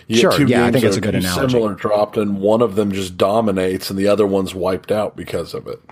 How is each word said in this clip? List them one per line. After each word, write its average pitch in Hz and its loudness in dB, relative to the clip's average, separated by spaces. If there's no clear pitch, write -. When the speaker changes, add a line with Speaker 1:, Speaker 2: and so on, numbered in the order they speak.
Speaker 1:
You 110 -2
get 113 4
Speaker 2:
Sure, 170 4
Speaker 1:
two 95 2
Speaker 2:
yeah, 120 4
I 120 2
Speaker 1:
games - 0
Speaker 2:
think 131 2
Speaker 1:
that 110 4
Speaker 2:
it's 98 2
a - -2
Speaker 1:
are - -4
Speaker 2:
good 101 -2
Speaker 1:
too 95 0
Speaker 2:
analogy. 90 -2
Speaker 1:
similar 110 0
dropped, 104 -2
and 101 -2
one 107 4
of 104 0
them 101 0
just 92 -6
dominates, 95 0
and 98 -6
the 98 2
other 101 4
one's 95 0
wiped 92 -4
out 104 -2
because 85 -8
of - -10
it. - -12